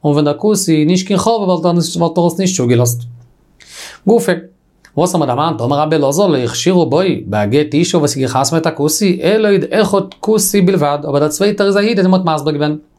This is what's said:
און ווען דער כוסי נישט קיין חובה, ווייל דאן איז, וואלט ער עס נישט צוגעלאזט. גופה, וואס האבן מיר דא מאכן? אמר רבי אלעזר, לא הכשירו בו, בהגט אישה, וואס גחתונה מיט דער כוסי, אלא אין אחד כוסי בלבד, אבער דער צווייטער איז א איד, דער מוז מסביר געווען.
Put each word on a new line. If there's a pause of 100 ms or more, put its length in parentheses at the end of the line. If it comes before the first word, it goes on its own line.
און
ווען
דער
כוסי
נישט
קיין
חובה,
ווייל
דאן
איז,
וואלט
ער
עס
נישט
צוגעלאזט. (1040)
גופה, (680)
וואס
האבן
מיר
דא
מאכן?
אמר
רבי
אלעזר,
לא
הכשירו
בו, (240)
בהגט
אישה,
וואס
גחתונה
מיט
דער
כוסי,
אלא (220)
אין
אחד (180)
כוסי
בלבד,
אבער
דער
צווייטער
איז
א
איד,
דער
מוז
מסביר
געווען. (220)